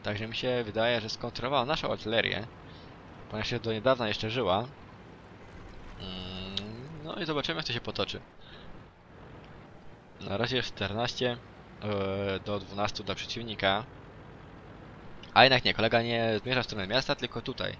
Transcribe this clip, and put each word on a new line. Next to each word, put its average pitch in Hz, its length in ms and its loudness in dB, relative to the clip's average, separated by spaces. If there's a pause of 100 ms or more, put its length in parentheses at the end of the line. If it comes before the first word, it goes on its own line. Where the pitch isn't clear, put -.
Także 104 240 -2
mi 113 80 -6
się 123 280 2
wydaje, 113 380 4
że 110 80 -4
skontrolowała 123 560 0
naszą 143 260 0
artylerię, 101 560 2 (800)
ponieważ 107 200 -2
się 120 100 0
do 113 140 0
niedawna 120 340 4
jeszcze 107 220 0
żyła. 110 380 4 (1300)
Mm, 92 560 -6 (480)
no 160 120 -6
i 170 100 -2
zobaczymy, 151 320 2
jak 156 100 -2
to 123 60 0
się 117 80 0
potoczy. - 400 -2 (2000)
Na 98 160 -4
razie 123 200 2
jest - 180 -2
czternaście, 117 640 0 (440)
e, 98 580 0
do 104 200 -2
dwunastu 101 440 -2
dla 95 120 -2
przeciwnika. 104 680 0 (1500)
A 110 100 12
jednak 127 220 8
nie, 98 80 4
kolega 113 280 6
nie 117 420 4
zmierza 127 180 2
w 113 40 0
stronę 98 220 -4
miasta, 131 280 2
tylko 120 260 -4
tutaj. 95 380 -4